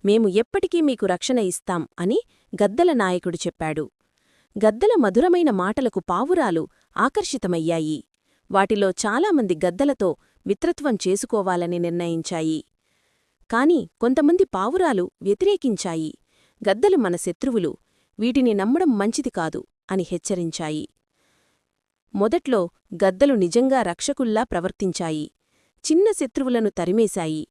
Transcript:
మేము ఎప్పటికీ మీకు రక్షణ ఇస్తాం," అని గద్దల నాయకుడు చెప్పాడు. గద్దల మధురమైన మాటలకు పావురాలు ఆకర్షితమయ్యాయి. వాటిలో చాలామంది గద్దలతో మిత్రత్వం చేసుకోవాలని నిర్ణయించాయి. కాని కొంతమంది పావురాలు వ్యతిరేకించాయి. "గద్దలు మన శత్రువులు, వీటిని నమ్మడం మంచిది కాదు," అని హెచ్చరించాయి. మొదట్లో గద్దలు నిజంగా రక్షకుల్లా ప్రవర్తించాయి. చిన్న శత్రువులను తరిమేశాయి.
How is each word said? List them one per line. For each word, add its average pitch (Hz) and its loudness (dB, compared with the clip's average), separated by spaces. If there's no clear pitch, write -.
మేము 214 4
ఎప్పటికీ 330 0
మీకు 262 0
రక్షణ 196 0
ఇస్తాం," 180 -4
అని 214 0
గద్దల 233 2
నాయకుడు 180 -2
చెప్పాడు. 156 -6
గద్దల 220 2
మధురమైన 294 4
మాటలకు 208 0
పావురాలు 208 0
ఆకర్షితమయ్యాయి. 165 -2
వాటిలో 196 2
చాలామంది 226 0
గద్దలతో 190 0
మిత్రత్వం 285 -2
చేసుకోవాలని 180 -2
నిర్ణయించాయి. 165 -4
కాని 254 2
కొంతమంది 302 4
పావురాలు 233 0
వ్యతిరేకించాయి. 196 -2
"గద్దలు 233 2
మన 185 2
శత్రువులు, 185 -4
వీటిని 240 2
నమ్మడం 240 2
మంచిది 226 -2
కాదు," 160 -6
అని 190 -2
హెచ్చరించాయి. 165 -6
మొదట్లో 220 0
గద్దలు 196 2
నిజంగా 233 2
రక్షకుల్లా 220 -2
ప్రవర్తించాయి. 170 -6
చిన్న 381 4
శత్రువులను 254 -2
తరిమేశాయి. 175 -2